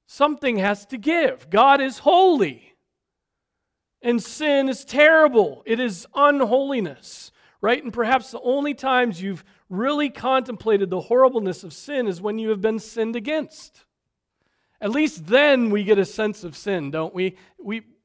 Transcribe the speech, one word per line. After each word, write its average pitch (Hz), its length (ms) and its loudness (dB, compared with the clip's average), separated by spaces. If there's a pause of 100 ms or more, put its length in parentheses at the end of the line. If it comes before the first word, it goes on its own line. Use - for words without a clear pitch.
Something 277 520 -2
has 202 300 -4
to 269 100 -14
give. 277 540 -2
God 269 280 6
is 269 200 -4
holy, 302 760 2 (1300)
and 240 200 -2
sin 285 460 0
is 262 160 -6
terrible. 285 840 2
It 226 140 -2
is 226 360 -6
unholiness, 269 1160 -2 (300)
right? 247 200 0
And 247 120 -12
perhaps 226 380 -2
the 233 100 -12
only 277 320 -2
times 247 480 -2
you've 190 240 -8 (240)
really 277 400 -2
contemplated 226 800 -2
the 185 120 -4
horribleness 233 600 2
of 170 100 -18
sin 269 340 -6
is 180 120 -6
when 214 200 -6
you 220 100 -4
have 214 100 -2
been 220 200 -2
sinned 226 360 -6
against. 277 720 -8 (960)
At 202 80 -4
least 240 380 -2
then 254 420 4
we 208 140 0
get 196 160 4
a 190 60 2
sense 214 380 -6
of 165 140 -14
sin, 175 320 -4
don't 160 240 -6
we? 185 240 -4 (220)
We, 226 240 -10 (220)